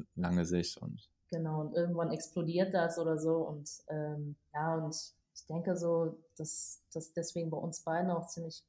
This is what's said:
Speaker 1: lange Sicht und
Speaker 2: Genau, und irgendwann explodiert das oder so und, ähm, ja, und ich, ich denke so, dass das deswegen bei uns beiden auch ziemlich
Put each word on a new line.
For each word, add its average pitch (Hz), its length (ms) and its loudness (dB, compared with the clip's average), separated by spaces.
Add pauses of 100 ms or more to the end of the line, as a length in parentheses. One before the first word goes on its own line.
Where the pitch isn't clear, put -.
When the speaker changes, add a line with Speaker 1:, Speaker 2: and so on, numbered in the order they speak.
(160)
Speaker 1:
lange 87 300 4
Sicht 87 320 2
und - 300 -10 (220)
Speaker 2:
Genau, 160 320 -2
und 151 140 -4
irgendwann 170 360 2
explodiert 170 640 2
das 170 240 2
oder 160 220 2
so 160 180 4
und, 151 320 -4 (200)
ähm, 151 480 -4 (160)
ja, 160 220 2
und 156 200 -2
ich, - 160 -8 (240)
ich - 100 -16
denke 170 320 0
so, 165 400 2 (200)
dass - 440 -2 (120)
das 160 200 -6
deswegen 170 360 -2
bei 156 80 -2
uns - 240 -4
beiden 175 280 2
auch 170 180 0
ziemlich 165 420 -8